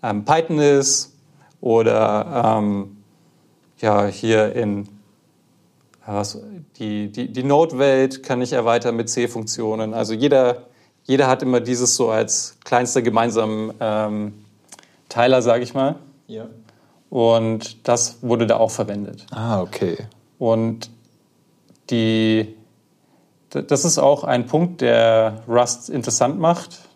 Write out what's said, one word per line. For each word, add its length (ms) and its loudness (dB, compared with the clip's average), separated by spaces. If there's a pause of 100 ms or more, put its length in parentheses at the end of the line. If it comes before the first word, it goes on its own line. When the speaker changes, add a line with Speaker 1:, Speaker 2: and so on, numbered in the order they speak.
Speaker 1:
ähm, 240 -4
Python 320 2
ist 560 2 (480)
oder, 960 2
ähm, 400 -4 (800)
ja, 260 2
hier 480 0
in, 320 -4 (1160)
was, 340 -6 (400)
die, 320 -8
die, 220 -10
die 120 -8
Node-Welt 800 2
kann 200 -4
ich 100 -4
erweitern 420 0
mit 140 -4
C-Funktionen. 880 -4
Also 180 -4
jeder, 520 2 (400)
jeder 240 2
hat 140 0
immer 180 2
dieses 360 -2
so 140 0
als 520 -4
kleinster 380 0
gemeinsamen, 800 0
ähm, 540 -4 (760)
Teiler, 320 4
sag 220 2
ich 100 -10
mal. 240 -2 (300)
Speaker 2:
Ja. 200 -16 (640)
Speaker 1:
Und 800 0
das 320 -2
wurde 260 0
da 120 2
auch 120 2
verwendet. 600 -8
Speaker 2:
Ah, 320 -2
okay. 340 -4 (420)
Speaker 1:
Und 520 -2 (1000)
die 680 0 (1080)
das 220 0
ist 140 0
auch 260 4
ein 220 0
Punkt, 340 -2
der 680 2
Rust 420 0
interessant 480 -2
macht. 400 0 (180)